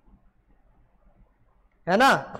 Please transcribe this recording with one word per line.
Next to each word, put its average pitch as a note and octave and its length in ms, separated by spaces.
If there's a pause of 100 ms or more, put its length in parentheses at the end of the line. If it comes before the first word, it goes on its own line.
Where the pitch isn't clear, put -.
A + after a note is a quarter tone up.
(1900)
है F#3 80
ना, A#3+ 420